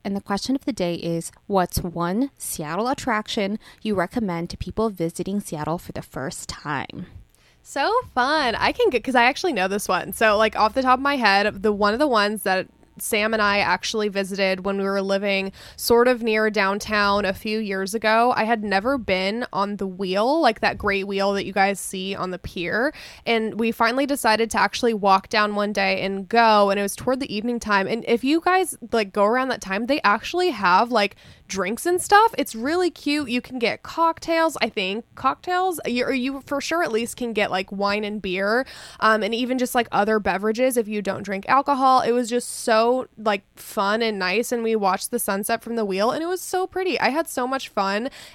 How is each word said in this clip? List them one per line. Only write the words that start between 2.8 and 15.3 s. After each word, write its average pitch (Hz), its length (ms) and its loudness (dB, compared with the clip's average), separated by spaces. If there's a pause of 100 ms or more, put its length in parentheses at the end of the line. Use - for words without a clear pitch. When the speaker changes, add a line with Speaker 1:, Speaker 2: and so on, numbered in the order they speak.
Speaker 1:
attraction 214 680 -2 (240)
you 214 120 -2
recommend 180 560 -2
to - 60 -12
people - 320 -2
visiting 185 520 -4
Seattle 156 360 -4
for - 160 -12
the - 80 -10
first - 480 -10
time? - 580 -8 (560)
Speaker 2:
So 302 300 -2 (220)
fun. 262 400 2
I - 180 2
can 466 160 2
get, 247 160 0
'cause 254 100 0
I 240 100 6
actually 294 280 0
know 190 160 0
this 196 180 -4
one. 185 280 -2
So, 214 240 4
like, 220 180 2
off 214 180 2
the 262 80 0
top 254 160 4
of 262 40 -8
my 285 140 0
head, 202 460 2
the, 214 100 2
one 202 200 2
of 233 60 0
the - 100 4
ones 208 360 2
that 185 240 0 (280)
Sam 220 360 -2
and 214 100 2
I 202 160 2
actually 202 500 0
visited 190 560 -2
when 196 140 -2
we 196 60 -2
were 196 180 0
living 196 480 0 (260)